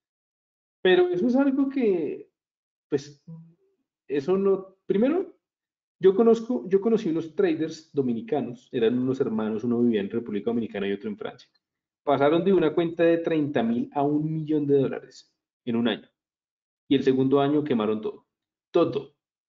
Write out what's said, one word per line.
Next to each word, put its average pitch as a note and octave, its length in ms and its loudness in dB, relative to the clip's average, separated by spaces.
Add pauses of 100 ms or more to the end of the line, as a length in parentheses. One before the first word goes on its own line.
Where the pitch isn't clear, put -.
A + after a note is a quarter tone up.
(840)
Pero F4+ 260 6
eso F4+ 180 -2
es A#3+ 80 2
algo C#4 340 2
que, F#3+ 600 -2 (580)
pues, C#3+ 340 -6 (840)
eso D3+ 320 -2
no, G3 380 -2 (100)
primero, C4+ 500 0 (640)
yo F#3 160 6
conozco, A3+ 540 2
yo G3 120 2
conocí A3 280 0
unos D#3+ 260 -4
traders D#3+ 580 -2
dominicanos, B2 800 -4
eran A#2+ 260 2
unos B2+ 220 -2
hermanos, A2 440 -4
uno A#2+ 180 0
vivía A#2 180 2
en G2 100 -4
República A2+ 400 -4
Dominicana A2+ 360 -4
y G2+ 60 -2
otro G#2 180 -6
en - 80 -10
Francia. - 320 -14 (540)
Pasaron D3 400 2
de G3 80 2
una D#3+ 200 2
cuenta E3+ 300 -2
de E3 160 4
treinta D3 440 -2
mil A#2 300 -2
a C#3+ 100 -2
un D3+ 300 -2
millón D3+ 340 -2
de C#3+ 120 4
dólares - 560 -6 (320)
en A#2 100 -2
un A#2 100 0
año. G#2 220 -4 (800)
Y C3+ 60 2
el C3+ 80 2
segundo C3 360 2
año C#3+ 240 2
quemaron G#2+ 380 -2
todo, - 260 -10 (440)
todo, C#3 440 0 (340)